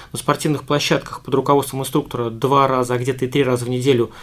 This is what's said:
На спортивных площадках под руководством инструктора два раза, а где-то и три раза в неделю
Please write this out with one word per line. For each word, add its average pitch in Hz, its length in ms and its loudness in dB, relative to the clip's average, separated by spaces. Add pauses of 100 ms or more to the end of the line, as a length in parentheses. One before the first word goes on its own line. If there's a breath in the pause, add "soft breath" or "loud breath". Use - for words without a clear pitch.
(120)
На - 60 -8
спортивных 147 440 0
площадках - 580 -2
под 131 140 -4
руководством 135 480 2
инструктора 123 480 -2
два 135 360 2
раза, 127 280 0
а 123 40 -2
где-то 127 280 -2
и - 20 -6
три 139 160 2
раза 123 220 0
в - 20 -4
неделю 123 440 2 (100 loud breath)